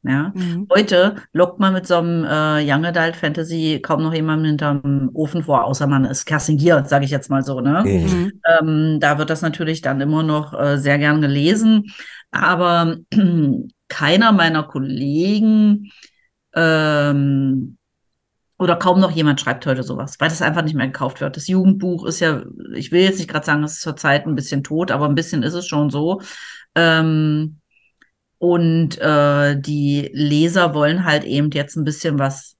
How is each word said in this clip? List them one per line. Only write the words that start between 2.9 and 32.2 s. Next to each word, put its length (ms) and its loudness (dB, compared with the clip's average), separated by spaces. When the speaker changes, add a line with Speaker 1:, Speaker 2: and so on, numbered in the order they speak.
Speaker 1:
Fantasy 640 -4
kaum 200 -2
noch 120 -2
jemanden 320 0
hinterm 640 0
Ofen 300 -4
vor, 220 2
außer 220 -2
man 200 2
ist 180 -6
Kerstin 320 0
Gier, 300 4
sag 160 2
ich 80 -4
jetzt 180 -4
mal 160 0
so, 160 -6
ne? 240 0
Speaker 3:
Mhm. 60 0
Speaker 2:
Mhm. 260 0
Speaker 1:
Ähm, 380 0
da 180 2
wird 100 -2
das 140 -2
natürlich 400 -4
dann 180 -2
immer 220 0
noch, 360 -2
äh, 200 0
sehr 180 2
gern 240 2
gelesen, 720 2
aber 680 2
<clears throat> 760 0
keiner 440 4
meiner 300 2
Kollegen, 1300 0
ähm, 1200 0
oder 180 2
kaum 240 4
noch 100 4
jemand 300 0
schreibt 260 -6
heute 160 -2
sowas, 360 -10
weil 120 0
das 120 -4
einfach 200 0
nicht 140 -2
mehr 100 0
gekauft 360 -6
wird. 140 -6
Das 120 -10
Jugendbuch 580 0
ist 140 -6
ja, 220 0
ich 180 -8
will 100 4
jetzt 160 2
nicht 120 -8
grad 160 -6
sagen, 180 0
es 100 -6
ist 60 -10
zurzeit 460 -2
ein 80 -2
bisschen 280 -4
tot, 280 -4
aber 160 0
ein 80 2
bisschen 280 -2
ist 120 -4
es 120 -8
schon 240 0
so. 300 -2
Ähm, 840 2
und, 600 0
äh, 600 2
die 520 -2
Leser 640 2
wollen 300 0
halt 200 0
eben 260 0
jetzt 260 -6
ein 80 -2
bisschen 340 -2
was 420 -4